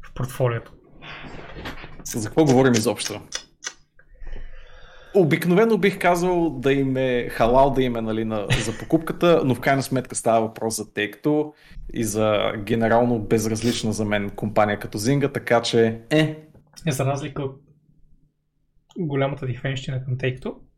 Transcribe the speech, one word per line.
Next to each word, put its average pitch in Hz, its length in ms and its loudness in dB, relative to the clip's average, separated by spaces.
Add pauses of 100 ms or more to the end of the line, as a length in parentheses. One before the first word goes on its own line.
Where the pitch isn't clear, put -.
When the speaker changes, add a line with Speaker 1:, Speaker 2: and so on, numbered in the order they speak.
Speaker 1:
в - 80 -18
портфолиото. 123 580 -4 (1300)
Speaker 2:
За 107 240 -6
какво 160 160 4
говорим 131 280 6
изобщо? 107 480 0 (1900)
Обикновено 180 640 4
бих 185 200 0
казал 175 520 2
да 131 220 0
им 135 240 0
е 127 340 0
халал, 127 400 4
да 131 120 0
им 123 140 0
е, 113 40 -4
нали, 110 240 -2
на, 110 220 -4 (180)
за 110 140 -6
покупката, 165 640 2
но 127 100 2
в 113 60 -8
крайна 139 220 2
сметка 127 320 -4
става 113 260 2
въпрос 110 360 -4
за 107 80 -6
Take-Two 151 680 -2 (400)
и 120 120 -2
за 107 540 0
генерално 113 600 2
безразлична 110 760 0
за 104 120 -2
мен 104 260 -2
компания 104 480 0
като - 200 -8
Zynga, 135 340 0
така 117 300 2
че, 113 380 2 (100)
е. 156 300 2 (460)
Speaker 1:
Е, 151 60 0
за 131 120 -2
разлика 139 380 -4
от 131 180 -10 (1400)
голямата 143 480 -4
ти 127 100 -6
фенщина 131 480 -6
към 127 120 -4
Take-Two? 131 380 -6 (240)